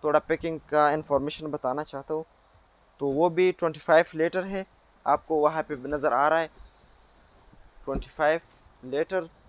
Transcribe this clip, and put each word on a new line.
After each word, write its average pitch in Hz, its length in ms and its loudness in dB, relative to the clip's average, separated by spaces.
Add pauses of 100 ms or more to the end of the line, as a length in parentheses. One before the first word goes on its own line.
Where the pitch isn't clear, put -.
थोड़ा 151 140 4
picking 160 420 -4
का 151 300 2
information 143 560 -2
बताना 139 360 -6
चाहता 143 320 -10
हूँ। 160 100 -6 (720)
तो 143 80 -4
वो 147 240 2
भी 180 220 2
ट्वेंटी 160 280 -4
फ़ाइव 165 240 6 (100)
liter 170 300 -2
है, 190 220 -8 (400)
आपको 147 300 0
वहाँ 156 260 2
पे 156 140 -8
नज़र 139 360 -2
आ 135 160 2
रहा 160 100 2
है 165 120 -4 (1300)
ट्वेंटी 139 240 -6
फ़ाइव 156 320 0 (440)
लीटर्स 165 640 -4